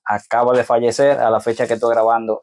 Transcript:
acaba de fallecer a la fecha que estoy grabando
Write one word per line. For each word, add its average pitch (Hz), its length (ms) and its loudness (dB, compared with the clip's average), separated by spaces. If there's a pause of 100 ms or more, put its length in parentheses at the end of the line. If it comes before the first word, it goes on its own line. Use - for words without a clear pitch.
acaba 120 520 0
de 120 80 2
fallecer 120 540 0
a 120 120 0
la 110 100 2
fecha 117 260 -4
que 117 80 -2
estoy 117 180 0
grabando 113 500 0